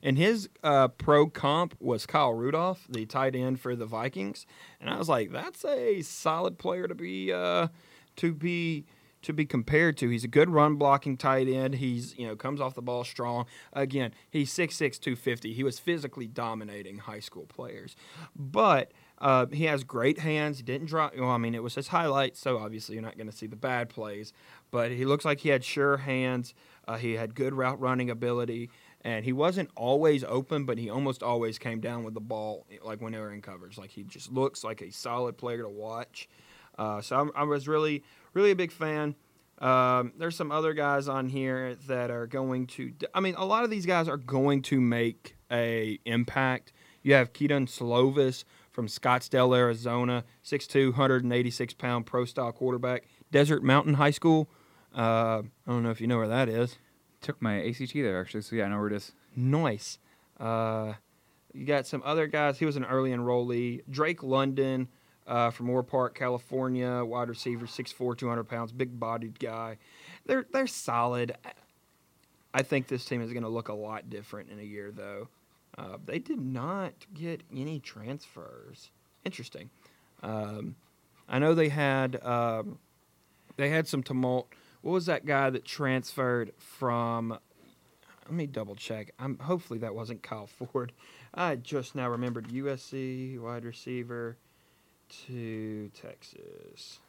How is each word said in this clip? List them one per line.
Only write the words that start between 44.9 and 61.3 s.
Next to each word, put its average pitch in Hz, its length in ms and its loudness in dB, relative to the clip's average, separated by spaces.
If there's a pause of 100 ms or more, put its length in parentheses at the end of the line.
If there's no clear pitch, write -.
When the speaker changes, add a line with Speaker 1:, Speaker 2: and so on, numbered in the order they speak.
Speaker 1:
a 117 540 0
impact. 127 720 0 (280)
You 139 120 6
have 127 180 6
Kedon 143 360 2
Slovis 127 760 4 (260)
from 117 180 -4
Scottsdale, 127 680 4
Arizona, 120 680 2 (180)
six - 240 -4
two, 135 240 6
hundred 131 320 4
and 123 80 0
eighty-six 123 420 0
pound 120 320 -2
pro 123 200 0
style 120 260 -4
quarterback, 123 560 -2 (240)
Desert 147 320 6
Mountain 139 300 6
High 143 180 6
School. 156 380 6 (440)
Uh, 113 500 2
I - 280 -10
don't 120 120 2
know 117 80 0
if 113 100 -4
you 110 60 0
know 120 100 4
where 110 100 2
that 120 220 2
is. 120 260 0 (460)
Speaker 2:
Took - 200 -6
my 107 180 0
A 101 140 -2
C 127 120 -8
T 143 160 -4
there, 95 200 0
actually, 104 220 -8
so - 120 -8
yeah, 110 80 2
I 98 60 0
know 104 80 -2
where 104 100 0
it 104 60 -2
is. 101 180 -8 (240)
Speaker 1:
Nice. 131 640 0 (400)
Uh, 110 540 -2 (600)